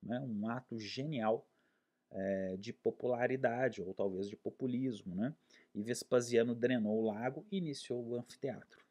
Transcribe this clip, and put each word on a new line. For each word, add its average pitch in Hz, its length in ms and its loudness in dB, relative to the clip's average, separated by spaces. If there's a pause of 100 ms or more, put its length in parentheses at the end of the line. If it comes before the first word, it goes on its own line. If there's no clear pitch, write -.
né? 120 180 -4
Um 113 280 -4
ato 120 320 -6
genial, 113 680 0 (640)
é, 95 460 0
de 101 140 -8
popularidade, 123 1080 2
ou 92 140 -6
talvez 98 340 0
de 107 60 -10
populismo, 123 800 -2
né? 117 180 0 (400)
E 104 80 -4
Vespasiano 120 720 4
drenou 113 460 2
o 110 60 4
lago 123 460 -2
e 196 60 0
iniciou 139 460 -4
o 117 120 -4
anfiteatro - 760 -8